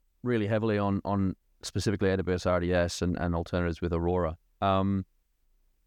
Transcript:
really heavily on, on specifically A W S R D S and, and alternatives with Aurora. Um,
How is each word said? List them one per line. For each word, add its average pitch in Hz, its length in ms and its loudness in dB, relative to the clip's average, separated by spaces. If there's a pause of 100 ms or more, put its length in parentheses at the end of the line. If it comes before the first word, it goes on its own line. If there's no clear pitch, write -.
(220)
really 117 240 0
heavily 107 320 0
on, 98 260 0
on 98 320 0 (260)
specifically 98 480 0
A 95 60 2
W 92 180 0
S 90 120 -2
R 90 140 2
D 87 120 0
S 87 300 0
and, 90 160 0
and 87 160 -2
alternatives 85 460 -2
with 85 120 -2
Aurora. 85 440 0 (260)
Um, 95 420 2 (840)